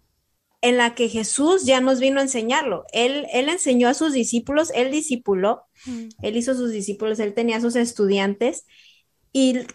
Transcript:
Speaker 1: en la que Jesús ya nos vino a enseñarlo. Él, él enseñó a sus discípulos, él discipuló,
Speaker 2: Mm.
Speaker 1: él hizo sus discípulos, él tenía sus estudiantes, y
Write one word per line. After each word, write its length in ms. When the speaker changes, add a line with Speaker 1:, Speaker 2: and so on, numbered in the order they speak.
Speaker 1:
en 160
la 180
que 140
Jesús 560
ya 140
nos 200
vino 200
a 40
enseñarlo. 680
Él, 420
él 160
enseñó 380
a 60
sus 200
discípulos, 600
él 160
discipuló, 720
Speaker 2:
Mm. 220
Speaker 1:
él 140
hizo 180
sus 160
discípulos, 480
él 160
tenía 260
sus 140
estudiantes, 880
y 420